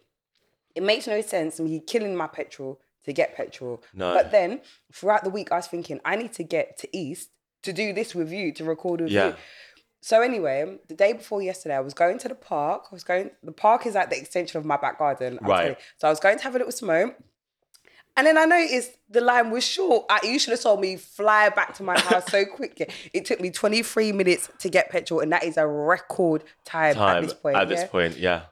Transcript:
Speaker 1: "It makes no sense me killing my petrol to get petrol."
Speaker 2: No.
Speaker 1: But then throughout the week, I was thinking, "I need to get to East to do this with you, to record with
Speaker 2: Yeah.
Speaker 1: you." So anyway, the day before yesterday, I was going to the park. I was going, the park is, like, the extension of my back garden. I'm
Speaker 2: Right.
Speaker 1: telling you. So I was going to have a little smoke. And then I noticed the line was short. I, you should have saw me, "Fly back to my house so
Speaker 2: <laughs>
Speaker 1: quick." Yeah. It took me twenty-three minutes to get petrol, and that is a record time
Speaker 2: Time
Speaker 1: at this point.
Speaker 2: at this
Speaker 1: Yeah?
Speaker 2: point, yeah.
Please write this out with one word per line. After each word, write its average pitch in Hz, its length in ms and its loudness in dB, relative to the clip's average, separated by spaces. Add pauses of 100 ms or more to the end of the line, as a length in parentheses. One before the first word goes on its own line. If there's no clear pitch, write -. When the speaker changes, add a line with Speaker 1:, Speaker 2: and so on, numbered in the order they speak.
(760)
Speaker 1:
"It 170 80 -6
makes 214 240 0
no 214 140 -2
sense 165 400 -4
me 160 180 -4
killing 202 380 -4
my 160 100 -4
petrol - 540 -12 (240)
to 147 100 -8
get - 200 0
petrol." - 480 -10 (120)
Speaker 2:
No. 92 200 -2
Speaker 1:
But - 160 -2
then 202 300 2 (320)
throughout 208 320 0
the 190 60 -4
week, 196 220 -6
I 170 40 0
was 180 120 -4
thinking, 165 360 -10
"I 180 120 -2
need 226 180 -8
to - 80 -10
get 156 360 -4
to - 180 -16
East 165 340 -10 (320)
to 196 100 -8
do 202 220 -4
this 214 200 -6
with 165 160 -6
you, 180 220 -6
to 160 120 -10
record 165 380 -4
with 160 80 -2
Speaker 2:
Yeah. - 180 2
Speaker 1:
you." 180 60 -6 (680)
So 220 200 4
anyway, 185 560 -2 (100)
the 160 60 -14
day 196 200 4
before 220 280 -8
yesterday, 180 340 -6
I 135 40 -2
was 139 140 -6
going 180 240 2
to 247 100 -10
the 254 60 -12
park. 151 560 -4
I 196 40 -20
was 175 100 -18
going, 185 260 -2 (120)
the 160 100 -14
park 226 340 4
is, 220 80 -4
like, 190 160 2
the 139 80 -8
extension 170 400 -6
of 151 60 -8
my 147 140 0
back 139 200 -4
garden. 131 440 -2
I'm 110 60 -6
Speaker 2:
Right. 98 120 6
Speaker 1:
telling 85 120 0
you. - 40 -8 (220)
So - 100 0
I - 20 4
was 156 100 0
going 202 180 4
to - 60 -8
have 254 100 -6
a 254 40 0
little 247 140 -4
smoke. 196 440 0 (1000)
And 269 100 6
then 320 120 8
I 320 80 6
noticed 320 460 2 (180)
the 233 100 4
line 240 300 4
was 247 140 -2
short. 349 460 2
I, 202 140 4
you 240 140 0
should 277 140 -2
have 240 80 -2
saw 214 160 4
me, 190 200 -2
"Fly 214 540 2
back 202 240 -2
to - 80 -14
my 180 180 0
house 180 300 2
so 196 140 4
Speaker 2:
<laughs> - 120 -14
Speaker 1:
quick." - 240 -10
Yeah. 151 60 -4 (260)
It 185 140 -2
took - 140 -2
me 180 100 -4
twenty-three 220 600 0
minutes 180 360 2 (100)
to 190 120 -4
get 175 200 2
petrol, 165 300 -2
and 156 120 0
that 175 120 0
is 160 140 -4
a 156 80 4
record 156 800 0 (200)
time 156 320 2
Speaker 2:
Time 98 220 4
Speaker 1:
at 85 40 0
this 80 120 -4
point. 139 220 -2
Speaker 2:
at 95 120 2
this 85 120 0
Speaker 1:
Yeah? - 60 -4
Speaker 2:
point, 85 320 0
yeah. 87 220 0 (120)